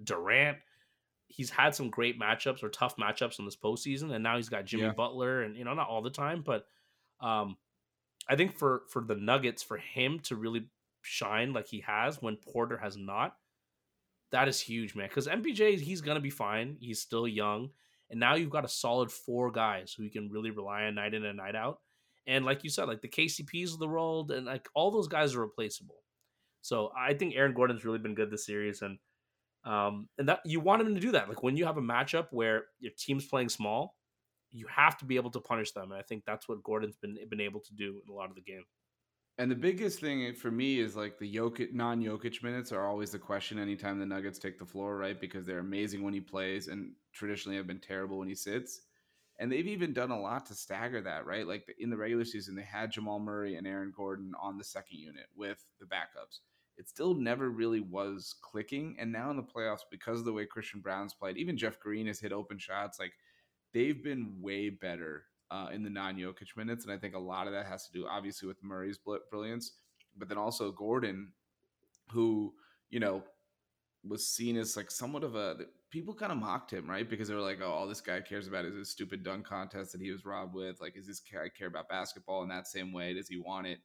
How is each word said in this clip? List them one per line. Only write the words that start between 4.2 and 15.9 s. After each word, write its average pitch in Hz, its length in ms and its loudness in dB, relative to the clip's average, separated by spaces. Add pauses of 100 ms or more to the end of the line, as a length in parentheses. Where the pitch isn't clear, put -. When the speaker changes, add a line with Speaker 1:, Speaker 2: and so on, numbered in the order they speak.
Speaker 1:
now 117 140 4
he's 117 140 -2
got 101 160 -2
Jimmy 110 180 0
Speaker 2:
Yeah. 110 80 4
Speaker 1:
Butler, 123 500 0
and, 107 140 -4
you 120 80 -8
know, 123 80 0
not 151 160 0
all 113 140 0
the 131 80 -2
time, 151 340 -2
but, 120 220 0 (540)
um, 107 360 2 (720)
I 135 80 6
think 185 220 4
for, 131 320 4
for 123 120 0
the 113 120 0
Nuggets, 117 480 4
for 104 160 -6
him 135 460 0
to 123 120 -4
really 113 300 -2 (340)
shine 113 540 0
like 110 140 -2
he 107 120 -6
has 123 400 2
when 110 160 -2
Porter 117 400 0
has 101 220 -6
not, 101 380 -2 (960)
that 127 160 8
is 135 140 4
huge, 113 340 -2
man, 101 140 -2
'cause - 180 2
M 190 160 2
P 302 120 2
J, 208 220 10
he's 165 260 -2